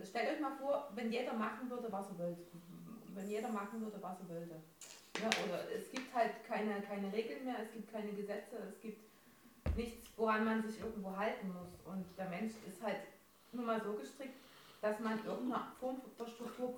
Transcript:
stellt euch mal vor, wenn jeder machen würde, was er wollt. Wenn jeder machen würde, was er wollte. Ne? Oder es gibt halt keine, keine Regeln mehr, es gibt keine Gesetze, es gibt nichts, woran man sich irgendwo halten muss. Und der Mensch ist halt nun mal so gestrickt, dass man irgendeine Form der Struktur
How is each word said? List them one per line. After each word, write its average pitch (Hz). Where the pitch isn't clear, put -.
stellt 330
euch 320
mal 294
vor, 277
wenn 226
jeder 254
machen 226
würde, 233
was 190
er 175
wollt. 175
Wenn 196
jeder 220
machen 220
würde, 208
was 185
er 175
wollte. 170
Ne? -
Oder 175
es -
gibt 254
halt 226
keine, 214
keine 196
Regeln 254
mehr, 247
es 220
gibt 220
keine 208
Gesetze, 202
es 208
gibt 220
nichts, -
woran 220
man 220
sich 214
irgendwo 190
halten 214
muss. 175
Und 190
der 190
Mensch 208
ist 190
halt 202
nun 240
mal 220
so 202
gestrickt, -
dass 214
man 220
irgendeine 247
Form 262
der 233
Struktur 240